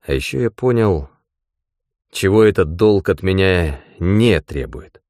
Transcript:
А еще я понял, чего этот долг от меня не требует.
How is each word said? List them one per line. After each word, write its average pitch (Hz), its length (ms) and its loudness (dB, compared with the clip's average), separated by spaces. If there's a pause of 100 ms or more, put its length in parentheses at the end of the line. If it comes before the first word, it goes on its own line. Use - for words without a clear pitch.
А - 120 -6
еще - 280 -6
я 117 100 -2
понял, 110 580 -2 (1000)
чего 101 320 2
этот 90 320 2
долг 104 340 2
от 92 140 -2
меня 92 580 0 (180)
не 98 420 2
требует. - 680 -12